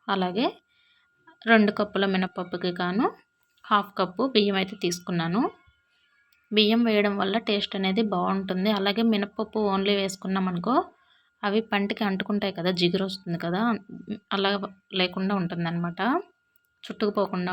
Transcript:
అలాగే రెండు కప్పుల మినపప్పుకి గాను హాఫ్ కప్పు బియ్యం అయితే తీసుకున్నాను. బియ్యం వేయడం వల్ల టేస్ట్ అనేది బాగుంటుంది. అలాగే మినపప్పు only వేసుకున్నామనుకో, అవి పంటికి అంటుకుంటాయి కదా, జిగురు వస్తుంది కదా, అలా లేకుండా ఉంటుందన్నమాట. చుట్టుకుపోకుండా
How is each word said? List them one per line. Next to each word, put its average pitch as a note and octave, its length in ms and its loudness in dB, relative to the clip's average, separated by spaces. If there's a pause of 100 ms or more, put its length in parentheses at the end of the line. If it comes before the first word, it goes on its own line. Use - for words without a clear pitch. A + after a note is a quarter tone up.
(140)
అలాగే F#3 320 0 (1040)
రెండు G#3+ 280 6
కప్పుల G3+ 340 0
మినపప్పుకి F3+ 580 -2 (100)
గాను F#3+ 260 0 (580)
హాఫ్ G3+ 320 0
కప్పు F#3+ 260 -2 (120)
బియ్యం G3+ 260 4
అయితే F#3+ 140 -4 (100)
తీసుకున్నాను. F3 560 0 (1080)
బియ్యం G#3+ 380 4
వేయడం G3+ 320 2
వల్ల G3 140 0 (140)
టేస్ట్ G3+ 300 -2
అనేది F#3+ 240 2 (100)
బాగుంటుంది. F#3+ 560 0 (100)
అలాగే G3+ 340 0
మినపప్పు G#3+ 460 -4 (140)
only G3 280 2
వేసుకున్నామనుకో, F#3+ 760 -2 (680)
అవి G#3 160 2 (140)
పంటికి G3+ 360 0
అంటుకుంటాయి G3 500 -2
కదా, F3 120 2 (100)
జిగురు F3+ 280 2
వస్తుంది E3+ 360 -6
కదా, F3+ 160 0 (760)
అలా G3 160 2 (500)
లేకుండా F#3+ 400 0
ఉంటుందన్నమాట. E3+ 600 -4 (840)
చుట్టుకుపోకుండా F#3+ 680 -2